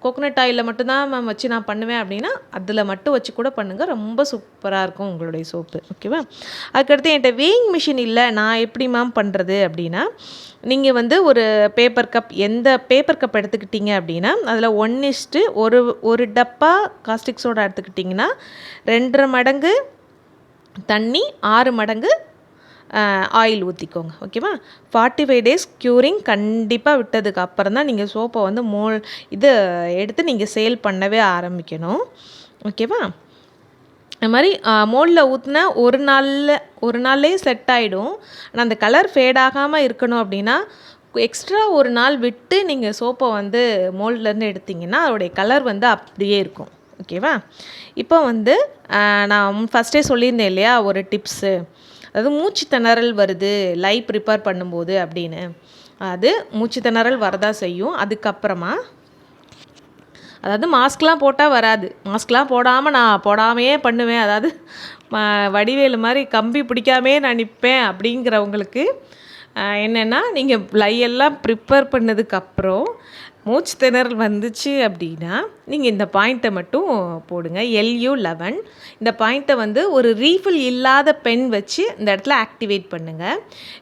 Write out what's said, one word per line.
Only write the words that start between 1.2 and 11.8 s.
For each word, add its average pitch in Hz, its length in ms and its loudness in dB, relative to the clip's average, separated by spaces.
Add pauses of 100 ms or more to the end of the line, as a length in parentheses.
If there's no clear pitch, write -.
வச்சு 220 240 -6
நான் 226 180 -4
பண்ணுவேன் 226 360 -6
அப்படின்னா, 202 260 -6 (220)
அதுல 214 340 -4
மட்டும் 196 300 -4
வச்சு - 200 -4
கூட 240 160 -4
பண்ணுங்க. 208 360 -6
ரொம்ப 233 460 -4
சூப்பரா 196 500 -6
இருக்கும் 190 260 -6
உங்களுடைய 165 380 -8
சோப்பு. 165 360 -12
ஓகேவா? 247 400 -8 (520)
அதுக்கடுத்து 277 340 2
என்கிட்ட 262 360 2
வேயிங் 403 340 2
மிஷின் 285 200 -2
இல்ல, 233 340 0
நான் 220 260 0
எப்படி 233 300 -2
மேம் 240 280 -2
பண்றது 196 540 0
அப்படின்னா, 170 380 -4 (540)
நீங்க 269 300 2
வந்து 247 320 4
ஒரு 220 520 4
பேப்பர் 240 340 2